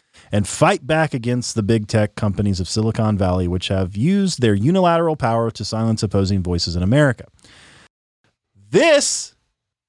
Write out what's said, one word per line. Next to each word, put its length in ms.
and 160
fight 400
back 260
against 400
the 80
big 240
tech 300
companies 420
of 100
Silicon 480
Valley, 300
which 220
have 280
used 440
their 140
unilateral 600
power 380
to 120
silence 380
opposing 400
voices 320
in 80
America. 440
This, 640